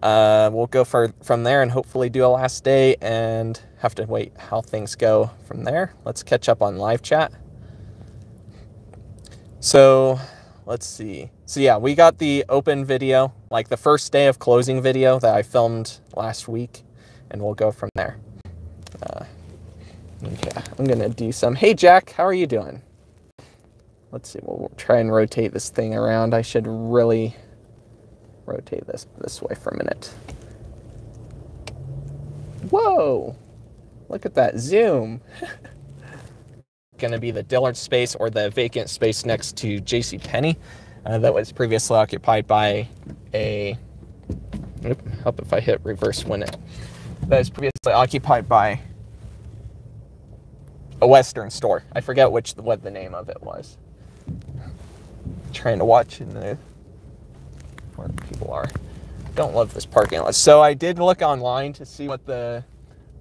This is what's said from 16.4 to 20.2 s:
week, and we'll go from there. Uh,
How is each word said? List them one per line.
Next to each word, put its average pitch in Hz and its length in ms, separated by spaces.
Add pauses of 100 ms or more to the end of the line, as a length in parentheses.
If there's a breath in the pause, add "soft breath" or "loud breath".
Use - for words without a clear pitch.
week, 120 360 (480 soft breath)
and 104 100
we'll 104 120
go 107 180
from 104 240
there. - 220 (840)
Uh, - 200 (1040 loud breath)